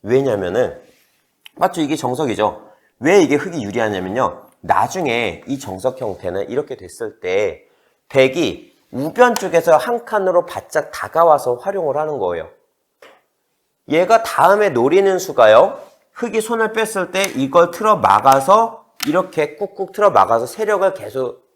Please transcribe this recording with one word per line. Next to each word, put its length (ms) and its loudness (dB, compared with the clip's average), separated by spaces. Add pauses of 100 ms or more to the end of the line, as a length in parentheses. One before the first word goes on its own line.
왜냐면은, 760 -2 (760)
맞죠? 260 -2
이게 120 -2
정석이죠. 680 -4 (380)
왜 200 4
이게 160 2
흙이 260 -6
유리하냐면요. 840 -4 (140)
나중에 880 -2
이 120 -8
정석 420 -8
형태는 480 -8
이렇게 280 -6
됐을 440 -14
때 460 -4 (420)
백이 680 0 (200)
우변 400 2
쪽에서 420 2
한 280 -2
칸으로 420 0
바짝 460 -8
다가와서 640 2
활용을 400 -4
하는 220 -4
거예요. 300 -4 (1400)
얘가 340 2
다음에 480 2
노리는 480 2
수가요. 640 4 (320)
흙이 280 -4
손을 320 -4
뺐을 380 -4
때 140 -2 (100)
이걸 380 2
틀어 240 0
막아서 880 2 (180)
이렇게 520 -2
꾹꾹 360 -10
틀어 180 2
막아서 360 2
세력을 480 -2
계속 500 -10 (100)